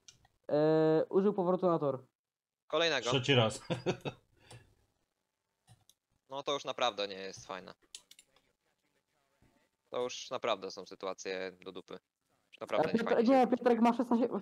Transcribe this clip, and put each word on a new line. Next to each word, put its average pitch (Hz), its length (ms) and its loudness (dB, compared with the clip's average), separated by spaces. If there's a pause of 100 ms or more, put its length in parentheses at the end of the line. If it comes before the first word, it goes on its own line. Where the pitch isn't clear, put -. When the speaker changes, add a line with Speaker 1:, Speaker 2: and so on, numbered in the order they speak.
(500)
Speaker 1:
E, 156 580 4
użył 196 260 2
powrotu 185 320 0
na 170 120 2
tor. 135 260 -2 (600)
Speaker 2:
Kolejnego. 151 440 0
Speaker 3:
Trzeci 135 240 2
raz. 110 260 4
<laughs> - 640 -6 (2000)
Speaker 2:
No 135 140 -10
to 147 100 -2
już 143 120 -4
naprawdę 117 440 -2
nie 98 60 -10
jest 95 320 -14
fajne. 92 280 -12 (2250)
To 127 140 -4
już - 280 -8
naprawdę 104 400 -4
są 92 160 -16
sytuacje 95 680 -8 (120)
do 95 80 -14
dupy. 90 260 -16 (520)
Już - 100 -20
naprawdę 131 280 -2
Speaker 1:
A - 40 -2
Speaker 2:
nie 220 60 0
Speaker 1:
Piotr-, 226 160 -2
Speaker 2:
fajnie 220 120 2
się 254 60 4
Speaker 1:
nie, 262 140 6
Piotrek 240 340 2
ma 233 140 4
szesnaście, 240 340 0 (140)